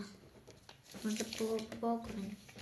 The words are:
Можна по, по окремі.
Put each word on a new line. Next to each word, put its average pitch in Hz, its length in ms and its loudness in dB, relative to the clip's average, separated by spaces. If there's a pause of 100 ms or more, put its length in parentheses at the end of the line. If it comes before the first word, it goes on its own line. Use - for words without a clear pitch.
(1040)
Можна 220 220 4 (120)
по, 220 220 6 (200)
по 233 80 4
окремі. 226 460 2 (280)